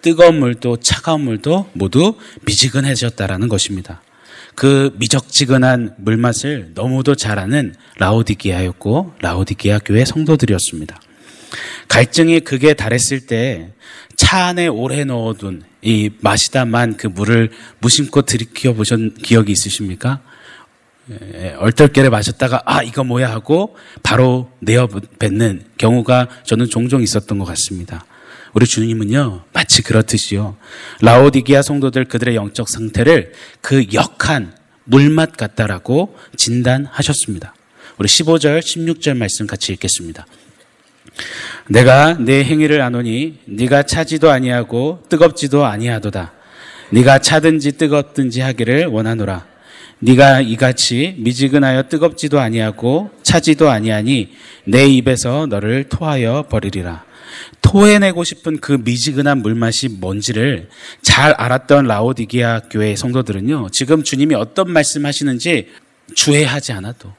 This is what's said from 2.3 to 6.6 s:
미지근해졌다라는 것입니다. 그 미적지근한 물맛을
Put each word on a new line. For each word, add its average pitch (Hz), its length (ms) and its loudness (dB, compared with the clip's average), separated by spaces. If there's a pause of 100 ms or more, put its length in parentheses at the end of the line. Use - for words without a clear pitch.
미지근해졌다라는 120 1040 -2
것입니다. 95 540 -6 (540)
그 139 400 2
미적지근한 127 1000 0
물맛을 113 760 -2